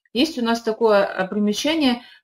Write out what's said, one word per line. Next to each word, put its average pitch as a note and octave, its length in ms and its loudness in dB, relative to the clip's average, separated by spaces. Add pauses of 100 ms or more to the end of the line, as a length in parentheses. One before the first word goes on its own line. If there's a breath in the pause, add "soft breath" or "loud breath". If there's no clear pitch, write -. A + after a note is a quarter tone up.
(140)
есть C#4+ 240 0
у A#3 60 -4
нас A#3 180 0
такое, G#3+ 440 2
а, F#3 220 -4
примечание A#3+ 760 0 (200 loud breath)